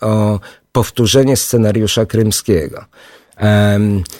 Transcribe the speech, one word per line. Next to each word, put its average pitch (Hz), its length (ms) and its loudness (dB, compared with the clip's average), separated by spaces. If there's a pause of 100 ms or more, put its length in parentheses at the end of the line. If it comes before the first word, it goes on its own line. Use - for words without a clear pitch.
o 107 400 0 (320)
powtórzenie 127 640 2
scenariusza 110 680 0
krymskiego. 98 800 -2 (520)
Em, 104 680 2 (180)